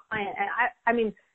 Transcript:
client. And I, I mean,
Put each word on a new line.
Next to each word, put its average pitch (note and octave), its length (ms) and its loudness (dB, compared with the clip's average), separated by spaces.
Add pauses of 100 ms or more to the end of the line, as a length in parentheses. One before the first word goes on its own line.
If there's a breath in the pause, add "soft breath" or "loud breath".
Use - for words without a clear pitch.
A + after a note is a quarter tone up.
client. G3+ 280 -4
And G3+ 140 -2
I, - 400 0
I - 20 6
mean, A3+ 220 2 (200 soft breath)